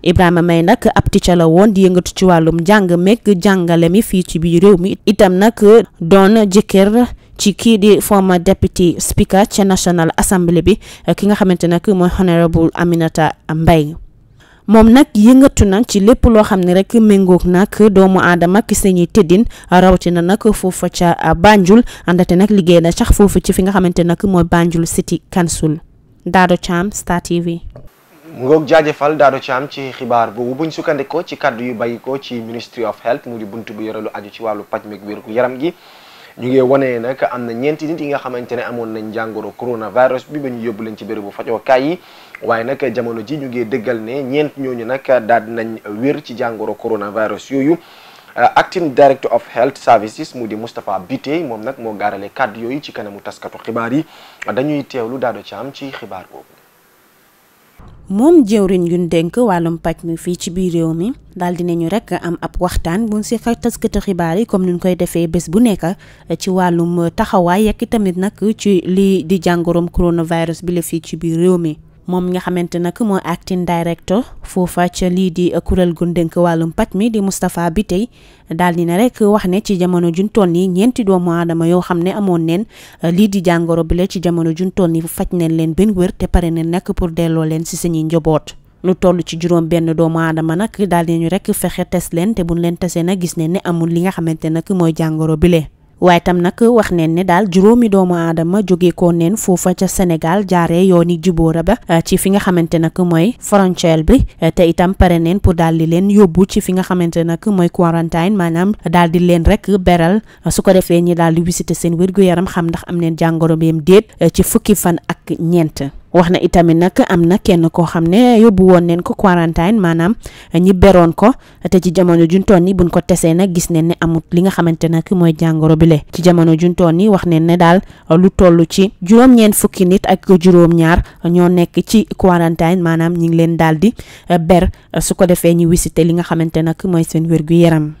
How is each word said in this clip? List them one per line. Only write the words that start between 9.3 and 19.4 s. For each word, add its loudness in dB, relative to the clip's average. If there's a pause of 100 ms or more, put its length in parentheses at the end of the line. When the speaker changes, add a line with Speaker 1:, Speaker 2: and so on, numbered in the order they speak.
Speaker 1:
ca 0
National 0
Assembly 0
bi, 2 (380)
ki -4
nga 2
xamante 0
nag 0
mooy 2 (100)
Honorable 2
Aminata -2 (160)
Mbaye. 0 (720)
Moom 6
nag 8
yëngatu 6
na 2
ci -2
lépp 4
loo 6
xam 0
ne 2
rek 0
méngoog 4
nag 2 (240)
doomu 4
aadama 2
ki -2
sañuy 0
tëddin, 2 (260)